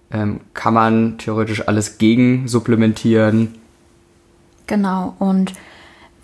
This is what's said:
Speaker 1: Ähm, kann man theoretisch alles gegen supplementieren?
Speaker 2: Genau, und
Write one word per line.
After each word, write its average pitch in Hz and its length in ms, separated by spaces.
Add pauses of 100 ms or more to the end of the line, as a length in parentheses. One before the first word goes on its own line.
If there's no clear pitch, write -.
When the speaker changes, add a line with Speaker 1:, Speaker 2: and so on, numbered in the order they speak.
(120)
Speaker 1:
Ähm, 107 300 (120)
kann - 200
man 113 440
theoretisch 110 500
alles 107 300
gegen 123 500
supplementieren? 110 1080 (1120)
Speaker 2:
Genau, 185 520
und 190 340 (720)